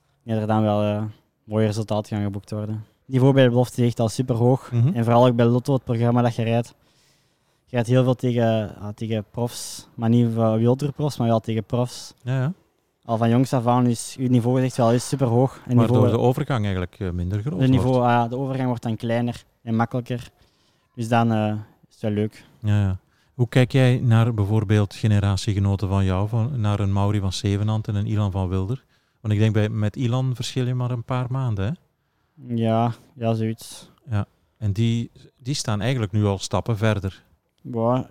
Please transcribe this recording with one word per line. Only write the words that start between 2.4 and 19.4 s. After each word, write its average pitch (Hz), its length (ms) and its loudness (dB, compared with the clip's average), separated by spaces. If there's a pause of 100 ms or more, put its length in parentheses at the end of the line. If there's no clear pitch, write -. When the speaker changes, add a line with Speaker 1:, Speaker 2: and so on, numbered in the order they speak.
Speaker 1:
worden. 107 240 -8
Het - 320 -16
niveau 135 260 4
bij 135 100 6
de 123 60 6
belofte 120 320 0
is 120 60 2
echt 117 120 -4
al 113 100 0
superhoog. 127 640 0
Speaker 2:
Mhm. 120 220 2
Speaker 1:
En 117 100 -2
vooral 120 240 6
ook 123 80 2
bij 120 100 4
Lotto, 120 280 2
het 127 100 0
programma 120 380 0
dat 120 140 0
je 120 80 -4
rijdt. 117 240 0 (1000)
Je - 120 -20
rijdt 117 100 0
heel 127 160 4
veel 123 120 2
tegen, 113 600 0
ah, 104 200 -12
tegen 110 360 -4
profs, - 640 -8
maar 117 140 -2
niet, 120 260 6
eh, 113 180 2
wereldtourprofs, 131 640 0
maar 117 100 0
wel 113 120 4
tegen 110 240 -4
profs. - 500 -6 (100)
Speaker 2:
Ja, 131 180 -4
ja. 147 120 -2 (520)
Speaker 1:
Al 117 120 -2
van 113 120 2
jongs 123 240 2
af 120 140 0
aan 123 200 4
is - 320 -4
uw 131 80 -2
niveau 127 340 2
echt 131 160 -4
wel 117 140 4
eens 120 160 0
superhoog. 131 600 0
En 123 80 0
Speaker 2:
Waardoor 117 200 4
Speaker 1:
niveau, 120 220 4
Speaker 2:
de 117 60 0
overgang 131 400 0
eigenlijk, 92 360 -4
eh, 95 100 -4
minder 90 320 -4
groot 143 180 -4
Speaker 1:
de 131 80 2
niveau, 127 300 2
Speaker 2:
wordt. 123 160 2
Speaker 1:
ah, 120 160 2
de 123 80 -6
overgang 131 300 -4
wordt 120 160 -4
dan 117 120 -4
kleiner 117 480 -2 (200)